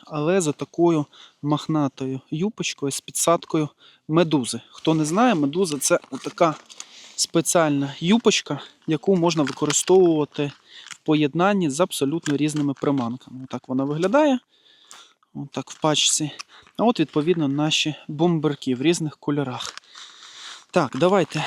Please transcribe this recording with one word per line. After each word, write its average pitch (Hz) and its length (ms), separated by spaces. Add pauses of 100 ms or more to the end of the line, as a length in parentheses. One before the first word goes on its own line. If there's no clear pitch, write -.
але 160 340
за 156 120
такою 165 540 (360)
мохнатою 143 800 (100)
юпочкою 165 600
з - 80
підсадкою - 680 (400)
медузи. 151 520 (100)
Хто - 240
не 156 100
знає, 208 300
медуза — 147 460
це - 180 (120)
отака 147 440 (640)
спеціальна 147 840
юпочка, 190 600 (260)
яку 160 300
можна 165 260
використовувати 147 1120 (320)
в - 140
поєднанні 160 720
з 135 100
абсолютно 151 560
різними 147 380
приманками. 131 720
Отак - 240
вона 131 160
виглядає. 208 540 (960)
Отак 143 360
в - 100
пачці. 151 500 (460)
А 202 80
от, 233 160
відповідно, 160 480
наші 151 460 (140)
бомберки 151 640
в 123 80
різних 160 340
кольорах. 139 580 (960)
Так, 147 300
давайте 170 460